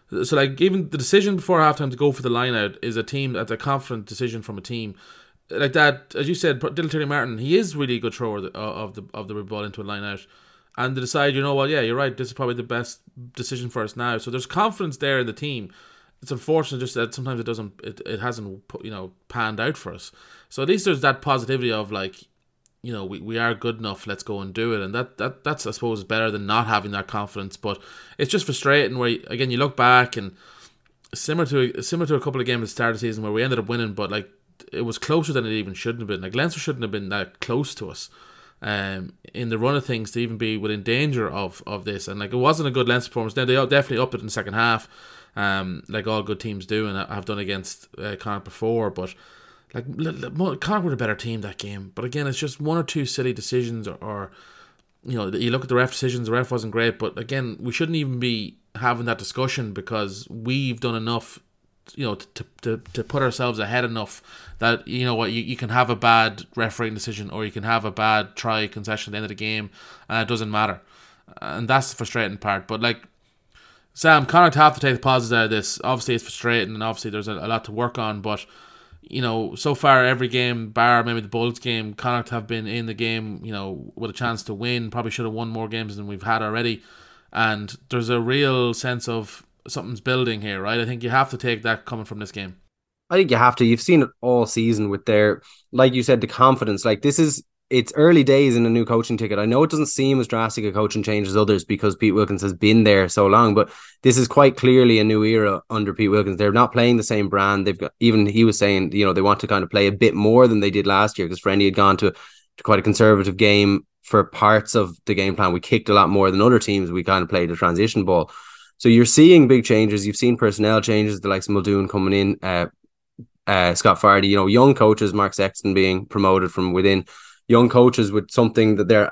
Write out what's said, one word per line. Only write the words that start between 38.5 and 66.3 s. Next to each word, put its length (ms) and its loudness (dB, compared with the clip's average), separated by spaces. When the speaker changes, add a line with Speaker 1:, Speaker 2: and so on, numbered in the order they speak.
Speaker 1:
um, 520 -6
in 160 -8
the 80 -4
run 180 0
of 100 -4
things 260 -6
to 80 -6
even 180 -6
be 200 -4
within 260 -6
danger 460 -2
of, 360 -10
of 200 -10
this. 220 -10
And, 120 -10
like, 140 -10
it 40 -2
wasn't 300 0
a 40 -4
good 160 -2
Leinster 220 -2
performance. 260 -6
Now, 100 -2
they 100 2
definitely 440 0
upped 160 -4
it 60 -8
in 60 -12
the 40 -10
second 220 -8
half, 340 -2
um, 520 -4
like 200 -8
all 160 -4
good 160 -8
teams 260 -10
do 220 -4
and 100 -6
have 160 -10
done 140 -8
against, 480 -10
uh, 200 -10
Connacht 280 -8
before. 440 -4
But, 260 -10
like, 120 -12
l-, 260 -8
l-, 60 -12
Mo-, 260 -4
Connacht 260 -4
were 100 -2
a 40 -6
better 180 -4
team 260 -8
that 160 -12
game. 380 -12
But 80 -10
again, 240 -6
it's 100 -6
just 220 -8
one 180 -2
or 60 0
two 220 -4
silly 260 -4
decisions, 560 -6
or, 140 -12
or, 300 -12
you 100 -8
know, 120 -4
you 240 -2
look 120 -4
at 60 -12
the 60 0
ref 160 2
decisions, 360 -6
the 60 -4
ref 180 -2
wasn't 220 -6
great. 260 -2
But 180 -6
again, 420 -8
we 120 -8
shouldn't 240 -4
even 240 -4
be 380 -6
having 300 -2
that 120 -4
discussion 540 -6
because 580 -8
we've 500 -6
done 160 -4
enough, 440 -6
you 100 -6
know, 100 -4
to, 300 -16
to, 200 -6
to 100 -6
put 180 -4
ourselves 380 -4
ahead 260 -2
enough 360 -8
that, 280 -2
you 180 -4
know 100 -2
what, 160 -2
you, 100 -4
you 140 -8
can 140 -8
have 200 0
a 60 0
bad 500 2